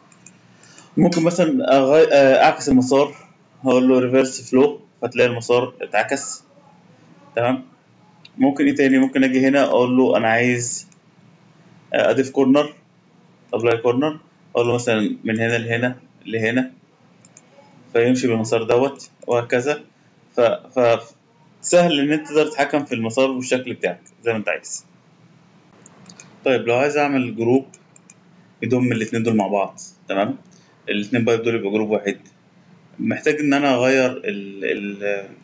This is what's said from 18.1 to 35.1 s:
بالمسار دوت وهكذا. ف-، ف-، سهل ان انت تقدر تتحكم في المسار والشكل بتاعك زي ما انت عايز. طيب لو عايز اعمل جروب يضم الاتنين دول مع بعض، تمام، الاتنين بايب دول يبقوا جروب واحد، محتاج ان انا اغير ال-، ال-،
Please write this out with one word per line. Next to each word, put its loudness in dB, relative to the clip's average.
بالمسار 0
دوت 0
وهكذا. -2
ف-، 2
ف-، 0
سهل 4
ان 0
انت -4
تقدر 2
تتحكم -2
في -8
المسار 0
والشكل -4
بتاعك -6
زي -2
ما -2
انت -6
عايز. -10
طيب 0
لو 2
عايز 0
اعمل -2
جروب 0
يضم 0
الاتنين -4
دول 0
مع 0
بعض، -4
تمام، -2
الاتنين -2
بايب 0
دول -2
يبقوا -4
جروب -2
واحد، -4
محتاج -2
ان 0
انا 2
اغير 2
ال-، -10
ال-، -6